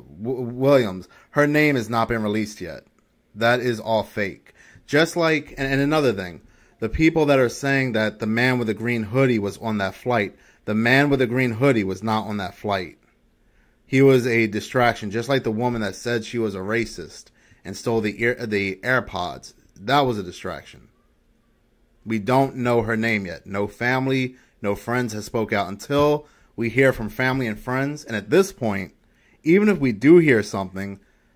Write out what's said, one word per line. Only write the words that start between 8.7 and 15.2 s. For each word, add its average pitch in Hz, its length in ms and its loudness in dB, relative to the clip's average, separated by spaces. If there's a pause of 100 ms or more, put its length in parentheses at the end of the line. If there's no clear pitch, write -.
green 113 300 -4
hoodie 120 360 2
was 98 200 -4
on 110 180 -4
that 95 160 -2
flight, 117 420 -2 (300)
the 107 80 -4
man 131 380 4
with 139 80 2
the 127 80 4
green 123 240 0
hoodie 117 320 2
was 92 180 -4
not 110 240 -2
on 104 120 -6
that 92 180 -6
flight. 95 420 -4 (880)
He 135 160 4
was 131 260 6
a 117 200 2
distraction, 110 640 0
just 113 180 -6